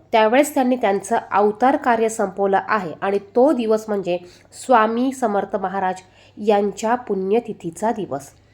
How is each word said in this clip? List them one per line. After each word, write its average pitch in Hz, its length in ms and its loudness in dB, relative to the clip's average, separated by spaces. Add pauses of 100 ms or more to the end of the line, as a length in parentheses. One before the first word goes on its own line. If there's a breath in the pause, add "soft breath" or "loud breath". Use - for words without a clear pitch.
(120)
त्यावेळेस 240 420 4
त्यांनी 254 220 2
त्यांचं 208 420 0 (140)
अवतार 214 440 2
कार्य 233 340 0
संपवलं 196 580 0
आहे 185 340 -2
आणि 196 180 -2 (160)
तो 262 180 6
दिवस 220 340 -2
म्हणजे 180 300 -2 (480 loud breath)
स्वामी 233 460 2
समर्थ 202 440 -2
महाराज 190 460 -4 (360 soft breath)
यांच्या 208 580 0
पुण्यतिथीचा 208 960 -4
दिवस. 165 380 -8 (240 soft breath)